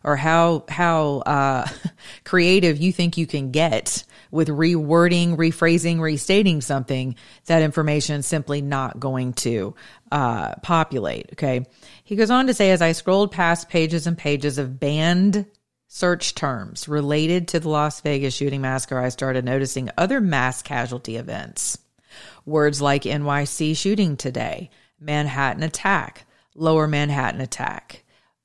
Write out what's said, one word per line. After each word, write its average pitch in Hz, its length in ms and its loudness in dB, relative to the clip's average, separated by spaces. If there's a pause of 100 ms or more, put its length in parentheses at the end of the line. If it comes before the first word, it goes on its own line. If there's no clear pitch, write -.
or 147 140 0
how, 165 540 2
how, 156 500 0
uh, 139 480 0 (280)
<laughs> - 280 -20
creative 180 540 4
you 175 160 2
think 170 240 -2
you 160 100 -2
can 135 240 -4
get 147 540 0 (260)
with 156 160 2
rewording, 170 880 2
rephrasing, 165 640 2
restating 160 640 2
something, 131 540 -4 (320)
that 165 160 4
information 151 540 0
is 139 80 -6
simply 147 360 -2
not 135 360 -4
going 127 360 -4
to, 110 420 -4 (360)
uh, 117 500 -2
populate, 131 720 -2
okay? 131 320 -2 (400)
He 208 100 -6
goes 214 140 2
on 254 180 4
to 254 60 2
say, 196 180 4
As 170 100 4
I 165 120 4
scrolled 196 380 2
past 170 360 0
pages 160 400 0
and 170 100 -2
pages 147 400 -2
of 131 220 -6
banned 175 680 2 (420)
search - 480 -2
terms 117 520 -6
related 156 640 0
to 165 100 0
the 160 100 -4
Las 151 320 0
Vegas 139 320 -2
shooting 139 280 -2
massacre, 131 380 -2
I 127 100 0
started 127 340 -2
noticing 131 540 -2
other 226 240 0
mass 131 400 0
casualty 120 560 -6
events. - 600 -8 (680)
Words 147 360 2
like 139 240 2
N 147 200 -2
Y 143 200 0
C 156 280 -2
shooting 196 420 0
today, 123 540 -6 (300)
Manhattan 147 640 -2
attack, - 640 -2 (300)
Lower 160 320 2
Manhattan 143 540 -2
attack. - 600 -8 (420)